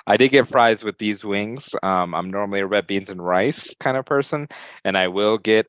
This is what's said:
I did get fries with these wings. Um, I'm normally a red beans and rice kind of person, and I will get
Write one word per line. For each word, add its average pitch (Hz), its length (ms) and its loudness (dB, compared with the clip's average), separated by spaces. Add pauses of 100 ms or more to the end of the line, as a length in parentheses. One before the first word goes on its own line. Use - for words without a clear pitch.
I 101 80 4
did 131 140 6
get 131 180 6
fries 117 360 2
with 101 140 -8
these 107 260 -4
wings. 104 580 -6
Um, 90 320 0
I'm 87 160 -4
normally 98 300 -4
a 98 60 -2
red 98 200 0
beans 98 240 -4
and 90 140 -10
rice 92 440 0 (120)
kind 131 160 -2
of 131 100 -4
person, 147 400 -2 (380)
and 95 120 -2
I 92 120 2
will 104 280 2
get 110 320 2